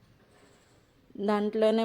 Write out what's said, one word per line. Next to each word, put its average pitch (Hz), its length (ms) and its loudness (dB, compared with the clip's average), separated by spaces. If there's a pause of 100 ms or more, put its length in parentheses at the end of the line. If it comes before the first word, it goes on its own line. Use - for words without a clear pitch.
(1300)
దాంట్లోనే 220 560 0